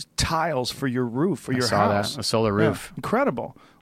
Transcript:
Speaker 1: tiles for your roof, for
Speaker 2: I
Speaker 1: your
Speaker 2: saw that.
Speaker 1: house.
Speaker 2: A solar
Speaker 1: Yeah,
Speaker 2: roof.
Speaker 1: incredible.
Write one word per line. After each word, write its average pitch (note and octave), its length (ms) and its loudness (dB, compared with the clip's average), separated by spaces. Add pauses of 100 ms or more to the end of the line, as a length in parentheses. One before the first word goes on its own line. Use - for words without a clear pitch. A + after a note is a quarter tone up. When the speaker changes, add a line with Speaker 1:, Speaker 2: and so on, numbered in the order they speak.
(180)
Speaker 1:
tiles D#3+ 540 0
for - 160 -6
your B2 180 0
roof, C3+ 340 -2
for - 140 -6
Speaker 2:
I B2+ 40 0
Speaker 1:
your B2 100 2
Speaker 2:
saw G#2 200 4
that. G#2 80 2
Speaker 1:
house. G#2 220 -2
Speaker 2:
A A2 60 -8
solar A2 360 2
Speaker 1:
Yeah, A2 100 6
Speaker 2:
roof. - 260 -6
Speaker 1:
incredible. F3+ 600 -2 (240)